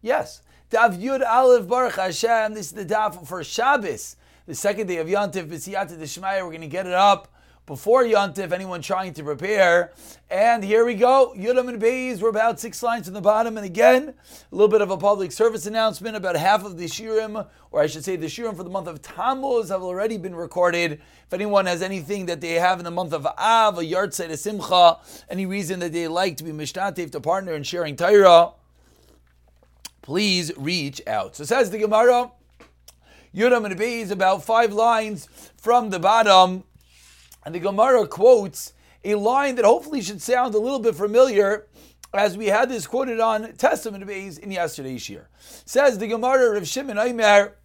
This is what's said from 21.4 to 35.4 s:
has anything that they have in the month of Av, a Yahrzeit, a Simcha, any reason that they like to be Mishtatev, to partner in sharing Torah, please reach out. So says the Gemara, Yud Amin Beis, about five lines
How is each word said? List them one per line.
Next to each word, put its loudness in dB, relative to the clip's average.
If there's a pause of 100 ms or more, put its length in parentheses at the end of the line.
has -4
anything -8
that -8
they -6
have 0
in -14
the -8
month -6
of -4
Av, 2
a -6
Yahrzeit, -4
a -8
Simcha, 4 (320)
any -4
reason -6
that -6
they -4
like -2
to -14
be -10
Mishtatev, -8
to -8
partner -2
in -8
sharing -6
Torah, 8 (1500)
please -2
reach -6
out. -6
So -14
says 0
the -8
Gemara, 2 (1040)
Yud 4
Amin -2
Beis, -6
about 0
five 2
lines 0 (260)